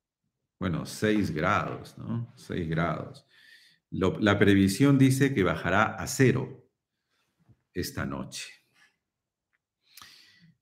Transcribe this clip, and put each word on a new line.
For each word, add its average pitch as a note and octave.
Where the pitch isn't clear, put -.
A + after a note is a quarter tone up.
bueno, D2+
seis G#2+
grados, D#2
¿no? A#2
Seis F2
grados. E2
Lo, F#2
la G2+
previsión G2+
dice C3+
que G2+
bajará F2
a F2
cero -
esta E2+
noche. C2+